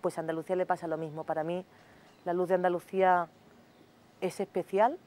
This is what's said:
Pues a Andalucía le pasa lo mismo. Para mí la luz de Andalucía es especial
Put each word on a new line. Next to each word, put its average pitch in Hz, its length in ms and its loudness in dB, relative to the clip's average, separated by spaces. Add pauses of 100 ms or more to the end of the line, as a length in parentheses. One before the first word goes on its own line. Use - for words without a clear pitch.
Pues 175 160 -4
a 170 60 -6
Andalucía 160 340 -4
le 180 80 0
pasa 175 220 -2
lo 160 100 -4
mismo. 156 280 -8
Para 156 200 -4
mí 175 220 -4 (580)
la 175 80 -2
luz 175 160 0
de 190 60 4
Andalucía 180 720 2 (920)
es 190 200 -4
especial 202 680 0